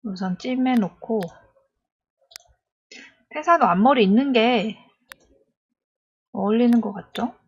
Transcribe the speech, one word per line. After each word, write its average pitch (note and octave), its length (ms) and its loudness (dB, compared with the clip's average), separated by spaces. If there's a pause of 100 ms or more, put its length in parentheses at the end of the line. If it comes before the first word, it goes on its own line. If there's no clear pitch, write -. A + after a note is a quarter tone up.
우선 F#3 340 -6
찜해놓고. B3 800 -2 (2000)
태사도 D#4 360 2
앞머리 G#3+ 400 2
있는 A#3+ 260 2
게 A3+ 460 0 (1500)
어울리는 A#3 480 0
것 G#3 140 -6
같죠? - 420 -10 (120)